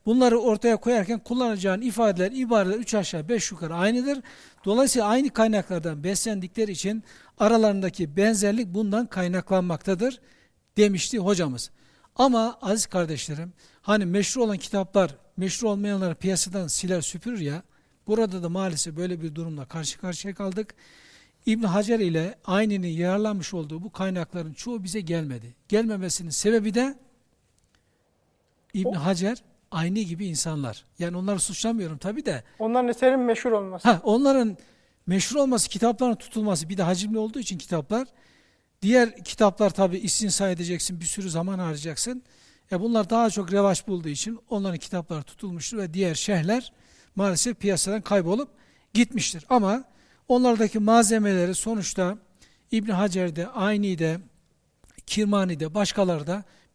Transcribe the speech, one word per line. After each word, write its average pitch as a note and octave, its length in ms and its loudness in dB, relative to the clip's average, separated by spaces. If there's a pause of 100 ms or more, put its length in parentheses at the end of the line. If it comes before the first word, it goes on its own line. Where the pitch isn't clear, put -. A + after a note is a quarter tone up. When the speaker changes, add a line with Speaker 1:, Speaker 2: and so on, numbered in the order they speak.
Speaker 1:
bunları A#3+ 340 6
ortaya A3+ 380 2
koyarken A3+ 420 0
kullanacağın G#3+ 600 -2
ifadeler, G#3 500 2
ibareler A3+ 460 2
üç A#3 180 -6
aşağı E3+ 340 -4
beş A3+ 220 -2
yukarı E3 240 -8
aynıdır. B3 440 0 (460)
Dolayısıyla A#3 420 2
aynı B3+ 220 2
kaynaklardan F3 760 0
beslendikleri G3+ 680 -2
için G3+ 320 -4 (340)
aralarındaki G3 800 2
benzerlik G#3 560 2
bundan G#3+ 340 0
kaynaklanmaktadır F#3 1120 -2 (580)
demişti G#3 420 2
hocamız. E3+ 520 0 (440)
Ama A#3+ 460 4
aziz G#3+ 240 0
kardeşlerim, D#3+ 680 -4 (280)
hani G#3 240 2
meşru G3+ 380 0
olan G#3 140 0
kitaplar F#3+ 580 0 (220)
meşru F#3+ 320 -2
olmayanları G3+ 460 -2
piyasadan F#3 520 -2
siler F3+ 340 -2
süpürür A3 380 -8
ya, D3+ 240 -6 (440)
burada G3+ 360 0
da E3+ 60 -4
maalesef E3+ 460 -4
böyle F3 260 -6
bir D#3 140 -8
durumla D#3 300 -8
karşı D#3 340 -8
karşıya F#3 340 -8
kaldık. G3 420 -6 (680)
İbn A3 180 2
Hacer G#3 360 2
ile F3 360 0 (100)
Ayni'nin G3 420 0
yararlanmış F#3 680 -2
olduğu D#3+ 300 -8
bu A3 80 -14
kaynakların F3 640 -6
çoğu A#3 300 -8
bize F#3 180 -6
gelmedi. D3 540 -6 (120)
Gelmemesinin G3 600 -2
sebebi G#3+ 440 2
de C4 220 0 (1800)
İbn F#3 160 -2
Speaker 2:
O- D#3+ 160 -4
Speaker 1:
Hacer, G3 380 -2 (280)
Ayni F#3+ 340 -2
gibi E3+ 220 -8
insanlar. D3 580 -6 (140)
Yani F3 180 -4
onları F#3+ 220 -2
suçlamıyorum G3 580 -2
tabii G#3+ 280 -6
de. C#3+ 180 -4 (160)
Speaker 2:
Onların A#3+ 280 0
eserin B3+ 320 4
meşhur A#3+ 320 0
olması. F#3+ 380 0
Speaker 1:
Ha, F#3 140 4
onların B3 540 4 (500)
meşhur F#3 280 0
olması, C4 340 2
kitapların A#3 460 2
tutulması, F#3 540 -2
bir F#3+ 80 -6
de F#3+ 60 0
hacimli F#3 340 0
olduğu A3 220 -4
için F#3+ 180 -6
kitaplar, G#3 500 -4 (760)
diğer A3+ 420 4
kitaplar G3+ 460 4
tabii F#3 280 2
istinsa G3 520 0
edeceksin, F3 500 -4
bir E3+ 60 -10
sürü F#3+ 240 -4
zaman F3+ 300 -2
harcayacaksın. E3 640 -6 (480)
E, F#3 80 -2
bunlar A3 300 2
daha A3+ 200 4
çok F#3 220 -4
revaç G3 360 2
bulduğu F3 220 -4
için G#3 300 -6 (100)
onların G3 280 -4
kitapları D#3+ 460 -6
tutulmuştur F3+ 540 -10
ve F3+ 160 -6
diğer F3+ 220 0
şerhler G3+ 580 0 (420)
maalesef G3 440 0
piyasadan G3 420 0
kaybolup G3+ 480 0 (440)
gitmiştir. G#3 560 0
Ama A#3 340 4 (440)
onlardaki A#3 520 4
malzemeleri G#3 760 4
sonuçta G3+ 640 -2 (540)
İbn A3 200 0
Hacer'de, F3+ 560 0
Ayni'de, F#3+ 720 0 (880)
Kirmani'de, F#3 640 0
başkaları F#3 540 0
da G3 160 -4 (320)